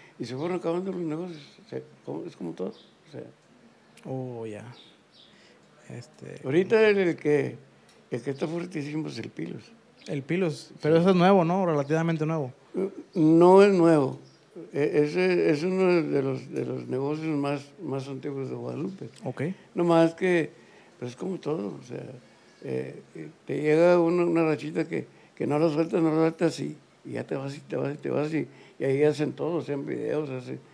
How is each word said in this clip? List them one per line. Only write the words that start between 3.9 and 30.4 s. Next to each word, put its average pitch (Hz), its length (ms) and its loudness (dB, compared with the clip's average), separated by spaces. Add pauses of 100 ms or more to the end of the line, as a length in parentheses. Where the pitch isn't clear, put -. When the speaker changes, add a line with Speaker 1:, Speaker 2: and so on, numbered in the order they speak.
Speaker 2:
Oh, 127 400 -8
ya. 107 180 -12 (1200)
Este, - 560 -16
Speaker 1:
Ahorita 190 440 4
el, 202 100 4
el 175 180 2
que, 143 400 0 (540)
el 131 120 -6
que 139 80 -4
está 135 160 -4
fuertísimo 156 640 -6
es 131 100 -10
el 110 120 -10
Pilos. - 420 -12 (340)
Speaker 2:
El 147 160 -4
Pilos, 165 580 -4
pero 156 160 4
Speaker 1:
Sí. 165 60 6
Speaker 2:
eso 190 80 6
es 185 60 6
nuevo, 180 280 6
¿no? 180 220 0
Relativamente 156 580 0
nuevo. 156 280 -4 (640)
Speaker 1:
No 175 480 8
es 202 120 8
nuevo. 156 440 4 (540)
E-, 147 320 2
ese 175 460 2
es 147 120 0
uno 185 400 2
de 143 200 0
los, 131 280 -4
de 131 140 -4
los 127 220 -6
negocios 143 400 -4 (100)
más, 143 260 -2 (200)
más 135 260 -6
antiguos 135 420 -8
de 123 60 -6
Guadalupe. 131 520 -8 (160)
Speaker 2:
Ok. 131 180 -8 (320)
Speaker 1:
No 175 100 0
más 165 300 4
que, 175 360 0 (480)
pues, 123 180 -10
como 180 220 -6
todo, 165 420 -6
o - 20 -18
sea, 131 220 -12 (580)
eh, 135 380 -8 (460)
te 143 160 -4
llega 165 360 6
una, 175 260 2
una 170 200 2
rachita 156 420 -2
que, 165 200 -6 (280)
que - 120 -6
no 147 120 0
lo 160 140 2
sueltas, 165 300 0
no 160 80 2
lo 156 80 0
sueltas 160 420 0
y, 147 160 -8 (280)
y 127 80 -12
ya 120 140 -6
te - 80 -6
vas 139 220 -8
y 139 40 -16
te 139 160 -10
vas 139 180 -2
y - 40 -10
te 139 120 -8
vas 147 240 -2
y, 139 120 -2 (320)
y - 60 -4
ahí 135 180 2
hacen 147 300 2
todo, 143 280 -4
hacen 139 260 -6
videos, 131 440 -4
hacen, 127 300 -10 (140)